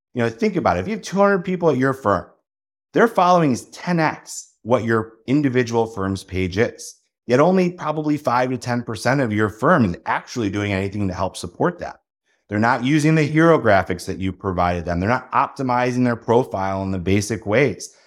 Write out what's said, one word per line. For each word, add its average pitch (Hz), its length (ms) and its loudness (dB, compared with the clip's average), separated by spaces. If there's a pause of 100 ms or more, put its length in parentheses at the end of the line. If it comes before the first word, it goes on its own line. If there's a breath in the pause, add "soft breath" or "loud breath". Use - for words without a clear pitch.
(120)
You 117 100 -2
know, 117 60 0
think 185 280 -2
about 156 200 2
it. 90 40 0
If 95 80 -6
you 220 60 -4
have 190 80 -10
two - 160 -8
hundred 202 260 2
people 175 260 0
at 131 80 0
your 135 160 0
firm, 95 320 0 (640)
their 214 160 4
following 175 440 4
is 110 140 -4
ten - 340 -4
X - 520 -4 (100)
what 110 220 0
your 113 280 0 (140)
individual 123 600 2
firm's 98 380 -4
page 92 340 -4
is. - 380 -4 (300)
Yet 123 140 4
only 180 320 4
probably 151 440 -4
five 127 340 -2
to 127 80 -4
ten 123 240 -4
percent 120 380 -2
of 117 120 0
your 107 160 2
firm 139 360 2
is 87 200 0
actually 113 460 -4
doing 101 220 -2
anything 98 360 -4
to 90 60 -4
help 95 220 -6
support 165 420 -4
that. - 220 -14 (480)
They're 104 100 -4
not 117 260 2
using 151 300 2
the 160 80 2
hero 156 360 4
graphics 95 480 2
that 92 120 -6
you 95 140 -2
provided 87 520 -2
them. 85 160 -4
They're 95 80 0
not 123 240 -2
optimizing 123 720 0
their 120 120 0
profile 98 640 0
in 95 80 -4
the 95 80 -4
basic 101 480 -2
ways. 123 480 0 (120)